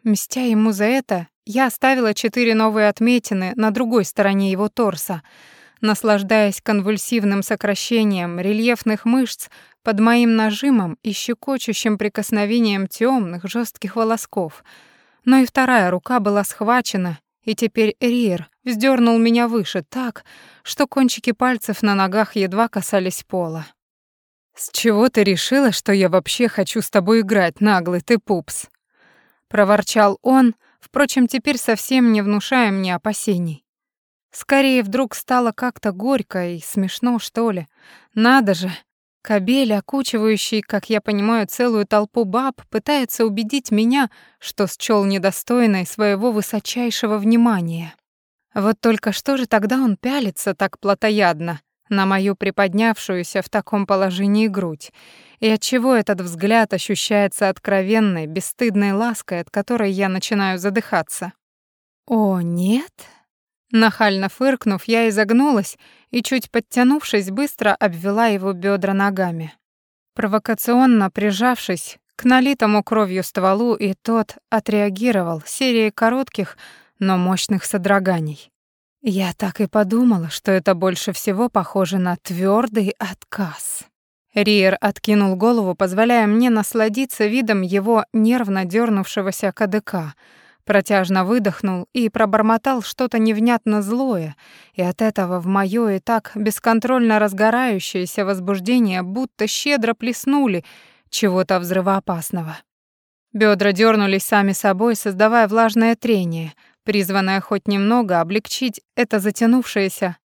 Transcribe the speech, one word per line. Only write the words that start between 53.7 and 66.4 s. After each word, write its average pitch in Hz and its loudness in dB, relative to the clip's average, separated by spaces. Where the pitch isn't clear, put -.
положении 196 0
грудь? 180 -6
И 220 -2
отчего 240 0
этот 208 0
взгляд 202 0
ощущается 202 0
откровенной, 190 0
бесстыдной 202 -2
лаской, 202 -4
от - -12
которой 208 -2
я 190 -2
начинаю 190 -2
задыхаться? 190 -4
«О, 202 2
нет?» 180 -2
Нахально 208 2
фыркнув, 240 -2
я 226 2
изогнулась 220 2
и, 240 -2
чуть 254 -4